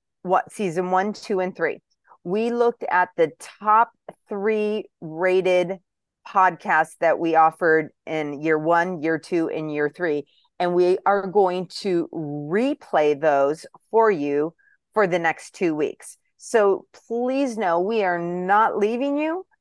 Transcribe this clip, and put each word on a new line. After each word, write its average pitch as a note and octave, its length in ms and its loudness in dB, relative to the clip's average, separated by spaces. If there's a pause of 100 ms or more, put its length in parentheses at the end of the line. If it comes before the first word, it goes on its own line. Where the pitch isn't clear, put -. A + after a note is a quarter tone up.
(220)
what, F3+ 300 -2
season F#3 400 -4
one, F#3+ 220 0
two, G3+ 260 -6
and F#3 160 -4
three. - 260 -4 (420)
We A3 280 -2
looked A#3+ 320 0
at F3+ 340 0
the D#3+ 220 2
top G#3+ 520 0 (380)
three G#3+ 560 -2 (160)
rated F3+ 800 0 (480)
podcasts F3+ 720 0
that D#3+ 180 2
we E3 180 -2
offered D#3+ 540 4 (160)
in D3 360 -6
year D#3+ 180 0
one, E3+ 420 0
year D#3+ 160 0
two, E3 320 -2
and D#3 240 -6
year D3 160 -2
three. D3 360 -4 (340)
And F3 160 -2
we F3+ 300 4
are G3 220 2
going F#3 420 0 (100)
to F3 340 -2
replay D3+ 1040 -2
those C#3+ 460 2 (240)
for A3 220 4
you D3 420 -2 (400)
for G#3+ 140 2
the F3 120 0
next E3 360 -4
two E3 200 -2
weeks. - 420 -6 (200)
So G3+ 480 0 (220)
please B3 500 -2
know F3 220 0
we G#3 240 0
are F3 160 0
not F3+ 580 0
leaving A#3+ 400 -2
you. D#4+ 280 -4 (160)